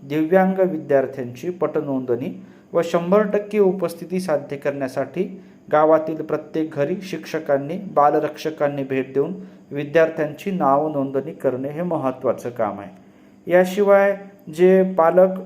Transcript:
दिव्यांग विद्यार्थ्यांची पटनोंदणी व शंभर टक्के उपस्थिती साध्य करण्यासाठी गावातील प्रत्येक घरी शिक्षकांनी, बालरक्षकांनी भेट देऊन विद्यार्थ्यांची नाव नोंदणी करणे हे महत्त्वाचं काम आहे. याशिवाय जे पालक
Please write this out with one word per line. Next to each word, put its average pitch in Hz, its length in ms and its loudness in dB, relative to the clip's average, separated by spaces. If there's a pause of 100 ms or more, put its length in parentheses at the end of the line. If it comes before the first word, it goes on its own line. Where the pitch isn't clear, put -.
दिव्यांग 180 560 2
विद्यार्थ्यांची 139 920 -2
पटनोंदणी 143 920 -4 (280)
व 170 120 2
शंभर 185 420 0
टक्के 208 320 -4
उपस्थिती 185 640 -2
साध्य 147 360 -4
करण्यासाठी 139 840 -6 (300)
गावातील 156 420 4
प्रत्येक 156 580 -6
घरी 143 300 -2
शिक्षकांनी, - 760 -4
बालरक्षकांनी 151 1040 0
भेट 131 300 -4
देऊन 151 200 0 (360)
विद्यार्थ्यांची 151 800 0
नाव 151 380 2
नोंदणी 139 440 -4
करणे 131 360 -4
हे 147 140 -6
महत्त्वाचं 135 680 -4
काम 104 300 -4
आहे. 95 100 -14 (600)
याशिवाय 196 680 4 (380)
जे 185 280 6
पालक 185 460 4 (180)